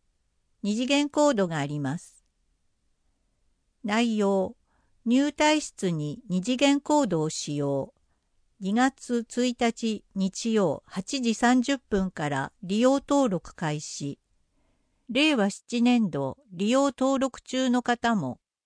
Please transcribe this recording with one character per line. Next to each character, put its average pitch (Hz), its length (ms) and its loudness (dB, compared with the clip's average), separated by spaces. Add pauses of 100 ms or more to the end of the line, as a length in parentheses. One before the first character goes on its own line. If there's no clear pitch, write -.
(640)
二 202 120 -2
次 247 100 -2
元 285 240 2
コ 294 200 2
ー 285 40 2
ド 196 140 0
が 160 120 -4
あ 139 60 -2
り 147 140 -6
ま 143 180 -4
す。 - 280 -20 (1600)
内 226 320 0
容、 196 400 0 (480)
入 262 220 4
退 302 340 2
室 - 300 -4
に 151 360 -4
二 180 160 -2
次 247 140 -2
元 277 240 2
コ 294 220 2
ー 240 40 0
ド 170 140 0
を 156 80 -2
使 - 260 -8
用。 139 380 -2 (640)
二 196 140 -4
月 240 560 0
一 247 260 -2
日 226 480 -2 (120)
日 196 380 -4
曜 185 340 0
八 262 340 -8
時 233 140 0
三 247 260 4
十 277 160 0
分 190 320 -2
か 156 180 -6
ら 139 240 -4 (120)
利 196 160 -2
用 254 140 6 (140)
登 277 220 2
録 180 240 -6
開 151 260 -4
始。 - 380 -10 (920)
令 285 260 2
和 202 160 2
七 - 320 -4
年 240 260 4
度 139 300 -4 (120)
利 196 200 -2
用 269 140 4
登 269 360 0
録 269 180 -4
中 262 300 -2
の 247 140 2
方 233 320 0
も、 135 240 -4 (260)